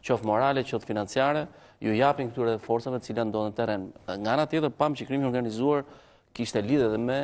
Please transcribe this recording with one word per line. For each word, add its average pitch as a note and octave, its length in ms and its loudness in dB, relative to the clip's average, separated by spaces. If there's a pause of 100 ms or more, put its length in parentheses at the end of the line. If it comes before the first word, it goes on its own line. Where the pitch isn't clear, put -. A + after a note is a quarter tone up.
qoftë A2 280 0
morale, B2+ 380 2
qoftë A2+ 240 -6
financiare, C3+ 560 0 (300)
ju G#2+ 180 0
japin C3+ 340 2
këtyre A#2 300 0
forcave A#2 420 -2
të - 80 -18
cilat A2 220 -2
ndodhen G#2+ 180 -2
në G#2 80 -8
terren. G#2 320 -2 (160)
Nga G#2 320 0
ana D3+ 80 2
tjetër, D3+ 240 0
pam D3 240 0
që B2 160 -8
krimi C#3 160 0
organizuar B2 600 0 (500)
kishte A2 260 -2
lidhje B2+ 240 2
edhe A2 160 0
me, B2+ 220 0